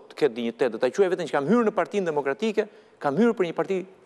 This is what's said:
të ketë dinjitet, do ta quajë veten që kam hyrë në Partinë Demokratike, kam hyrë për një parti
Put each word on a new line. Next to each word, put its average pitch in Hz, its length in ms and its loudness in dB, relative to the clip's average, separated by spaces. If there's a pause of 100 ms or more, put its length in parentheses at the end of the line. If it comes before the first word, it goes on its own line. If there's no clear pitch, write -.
të - 80 -20
ketë 131 180 2
dinjitet, 117 380 -2
do 110 60 -8
ta 127 120 0
quajë 185 200 2
veten 170 160 -4
që 131 60 -8
kam 143 140 0
hyrë 226 220 4
në 208 80 -4
Partinë 190 300 -2
Demokratike, 160 600 -2 (320)
kam 143 180 -2
hyrë 226 200 4
për 180 100 0
një 160 80 -8
parti 180 320 -2 (200)